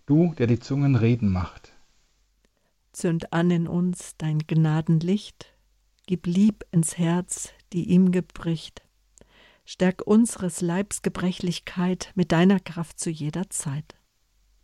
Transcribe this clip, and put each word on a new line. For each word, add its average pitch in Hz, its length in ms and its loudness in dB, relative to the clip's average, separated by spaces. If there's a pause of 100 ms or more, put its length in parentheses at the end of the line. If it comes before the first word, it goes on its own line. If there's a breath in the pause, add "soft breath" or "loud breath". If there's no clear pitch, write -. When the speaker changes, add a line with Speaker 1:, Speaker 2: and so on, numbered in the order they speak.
Speaker 1:
du, 160 320 4
der 120 100 2
die 117 120 2
Zungen 139 380 2
reden 113 340 2
macht. - 400 -6 (1200)
Speaker 2:
Zünd 165 400 -4
an 170 180 2
in 170 200 0
uns 180 480 -4
dein 156 220 -2
Gnadenlicht, 160 1120 0 (520)
gib 175 220 -4
Lieb 196 440 2
ins 165 260 0
Herz, 175 520 -2 (220)
die 175 140 -4
ihm 180 260 4
gebricht. - 680 -6 (840 soft breath)
Stärk - 360 0
unseres 208 580 2
Leibs 180 400 -4
Gebrechlichkeit 180 1120 -4
mit 180 180 0
deiner 185 280 4
Kraft - 400 -10
zu 175 100 -6
jeder 160 400 -6
Zeit. - 460 -8 (680)